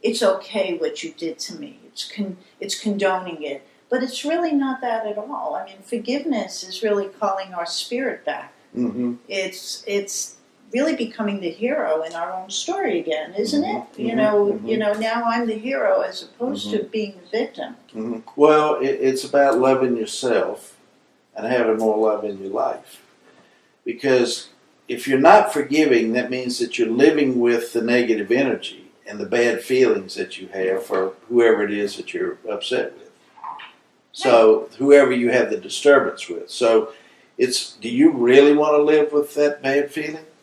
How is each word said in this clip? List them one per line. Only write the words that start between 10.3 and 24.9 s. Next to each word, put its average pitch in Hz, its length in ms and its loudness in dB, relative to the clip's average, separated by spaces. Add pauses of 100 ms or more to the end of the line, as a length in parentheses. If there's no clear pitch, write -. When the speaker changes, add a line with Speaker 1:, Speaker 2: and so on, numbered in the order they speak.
Speaker 1:
really 285 200 0
becoming 208 460 -4
the 175 80 -6
hero 190 540 -2
in 160 120 -8
our 175 160 -6
own 190 200 -10
story 330 500 -4
again, 156 320 -6
isn't 233 300 -2
Speaker 2:
Mm-hmm. - 160 -4
Speaker 1:
it? - 200 -14
You - 100 -4
Speaker 2:
Mm-hmm. 226 100 -2
Speaker 1:
know, 208 340 4
Speaker 2:
Mm-hmm. - 160 -6
Speaker 1:
you 220 80 0
know, 208 160 0
now 220 320 -2
I'm 233 220 0
the 214 120 -2
hero 214 440 0
as - 200 -8
opposed - 480 -8
to 214 100 0
Speaker 2:
Mm-hmm. - 80 -6
Speaker 1:
being 208 340 -6
the 214 160 -6
victim. - 380 -8 (180)
Speaker 2:
Mm-hmm. 113 240 -6 (180)
Well, 151 380 4
it, 135 160 -2 (100)
it's 131 240 0
about 139 340 4
loving 131 380 2
yourself 117 800 -4 (580)
and 107 120 -8
having 113 320 2
more 110 180 2
love 107 300 0
in 98 160 -8
your 95 100 -8
life. - 480 -6 (840)
Because 123 640 0 (360)
if 127 220 -6